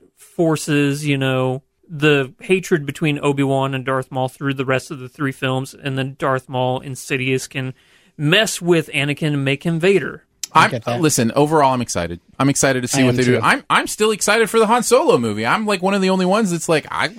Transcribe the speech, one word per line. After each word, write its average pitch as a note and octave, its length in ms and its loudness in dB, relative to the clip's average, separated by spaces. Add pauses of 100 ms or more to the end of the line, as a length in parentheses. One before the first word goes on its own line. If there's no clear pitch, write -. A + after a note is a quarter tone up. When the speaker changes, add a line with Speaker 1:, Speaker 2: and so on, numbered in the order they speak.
(400)
Speaker 1:
forces, D3 680 0
you C#3+ 120 0
know, C3 460 -2 (260)
the C#3+ 500 2
hatred F3+ 460 0
between C#3+ 340 -2
Obi-Wan C3+ 540 0
and C3 100 -4
Darth C3 280 -4
Maul C3 180 -2
through C#3 240 -6
the C3+ 120 -4
rest C3 260 -2
of C#3 80 -12
the B2+ 100 -14
three C#3 220 -4
films, C3 420 -4
and C3+ 240 -8
then C3+ 220 -6
Darth C3 280 -2
Maul B2+ 320 -2
and C3 160 -14
Sidious C3 540 -4
can C3 240 -8 (440)
mess F3 440 2
with E3+ 320 2
Anakin D3 400 -2
and C#3 100 -2
make C#3 200 -2
him E3 160 -2
Vader. E3+ 440 0 (300)
Speaker 2:
I E3 120 6
Speaker 3:
I'm, G#3+ 60 0
Speaker 2:
get A#2 140 -6
that. A#2+ 160 -2
Speaker 3:
listen, C3+ 340 2
overall, D3 380 4
I'm B2 80 -2
excited. F2 380 -6 (200)
I'm C3+ 100 2
excited C3+ 340 2
to B2 40 -4
see C#3 140 0
Speaker 2:
I C3 40 4
Speaker 3:
what B2+ 40 4
Speaker 2:
am B2 80 2
Speaker 3:
they B2+ 60 2
do. B2 140 2
Speaker 2:
too. A2 60 -2
Speaker 3:
I'm, G#3+ 260 2
I'm F#3+ 180 2
still A3 240 0
excited G#3+ 380 0
for A3+ 100 2
the G#3+ 80 4
Han A#3+ 160 2
Solo B3 340 4
movie. A2 280 -2
I'm, F#3 200 0
like, G3+ 160 -2
one F#3+ 120 0
of G3 80 2
the F#3+ 100 2
only F#3 140 2
ones G3 260 2
that's E3+ 180 -4
like, D#3 220 2
I, A#2+ 280 -2